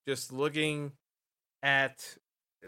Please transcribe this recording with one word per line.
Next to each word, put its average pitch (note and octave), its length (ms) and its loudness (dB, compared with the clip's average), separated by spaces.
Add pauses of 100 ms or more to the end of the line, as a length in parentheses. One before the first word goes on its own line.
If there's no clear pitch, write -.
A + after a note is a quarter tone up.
just C3 240 -4
looking D3 600 0 (720)
at C3+ 540 2 (520)